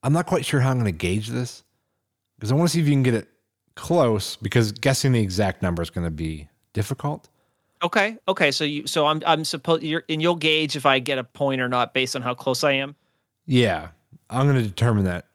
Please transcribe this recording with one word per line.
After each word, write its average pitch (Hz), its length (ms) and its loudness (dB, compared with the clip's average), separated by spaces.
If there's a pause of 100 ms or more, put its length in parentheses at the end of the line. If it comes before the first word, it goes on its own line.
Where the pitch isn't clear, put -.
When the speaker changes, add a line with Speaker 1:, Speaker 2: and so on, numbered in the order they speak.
Speaker 1:
I'm 139 80 4
not 170 140 2
quite 156 180 0
sure 143 160 0
how 131 100 4
I'm 127 80 2
gonna 107 140 2
gauge 90 360 -2
this, 120 360 -6 (760)
'cause 107 120 -2
I - 20 4
wanna 165 140 4
see 160 120 0
if 151 60 2
you 147 60 4
can 135 100 4
get 123 120 2
it 107 120 -4 (480)
close, 120 600 0
because 110 340 2
guessing 135 400 0
the 120 100 4
exact 95 400 -2
number 87 220 -2
is 82 80 -6
gonna 85 220 -4
be 78 360 -6 (240)
difficult. 139 560 -6 (540)
Speaker 2:
Okay. 208 340 0 (120)
Okay. 170 240 2
So 143 100 -2
you, 147 240 -4
so 151 220 0
I'm, 156 180 0
I'm 160 180 2
supposed, 165 380 -2
you're, 160 260 -4
and 156 140 -2
you'll 170 140 2
gauge 156 400 0
if 135 100 -2
I 131 140 6
get 131 180 -4
a 123 60 -6
point 135 360 -2
or 127 80 -2
not 123 260 -2
based 131 200 -2
on 127 80 -6
how 123 120 -4
close 127 280 -4
I 143 120 4
am. 139 200 -4 (520)
Speaker 1:
Yeah. 98 420 2 (440)
I'm 135 140 0
gonna 135 160 2
determine 107 440 0
that 87 280 -4